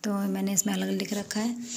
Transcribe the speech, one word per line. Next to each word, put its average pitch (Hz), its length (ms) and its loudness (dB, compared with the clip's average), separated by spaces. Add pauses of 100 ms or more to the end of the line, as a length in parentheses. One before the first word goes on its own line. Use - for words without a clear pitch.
तो 208 100 0
मैंने 196 400 0
इसमें 196 200 2
अलग 190 160 0
लिख 196 240 0
रखा 208 260 -2
है, 240 160 0 (220)